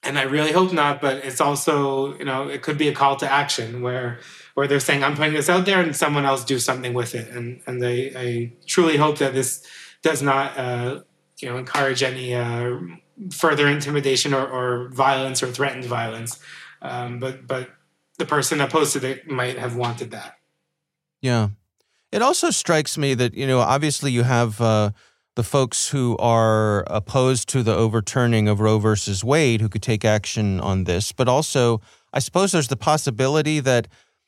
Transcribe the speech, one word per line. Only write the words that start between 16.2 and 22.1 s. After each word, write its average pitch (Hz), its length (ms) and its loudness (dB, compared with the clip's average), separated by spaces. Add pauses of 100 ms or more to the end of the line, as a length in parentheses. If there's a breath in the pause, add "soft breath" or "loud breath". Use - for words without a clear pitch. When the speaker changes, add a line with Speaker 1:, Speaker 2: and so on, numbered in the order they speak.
Speaker 1:
Um, 123 380 -8
but, 131 260 -10
but 127 240 -8 (480)
the 160 80 -2
person 147 320 2
that - 120 2
posted 143 340 0
it 131 260 -6
might 123 280 -4
have 123 180 -6
wanted 117 340 -4
that. - 280 -16 (840)
Speaker 2:
Yeah. 117 300 2 (600)